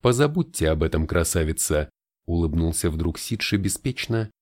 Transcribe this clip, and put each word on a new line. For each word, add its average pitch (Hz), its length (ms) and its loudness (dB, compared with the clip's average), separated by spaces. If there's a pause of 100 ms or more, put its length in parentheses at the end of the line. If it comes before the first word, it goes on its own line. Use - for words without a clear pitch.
позабудьте 127 680 2
об 78 120 2
этом, 80 240 0
красавица», 78 800 0 (380)
улыбнулся 82 640 0
вдруг 80 280 -2
Сидше - 380 -4
беспечно 110 720 -2 (120)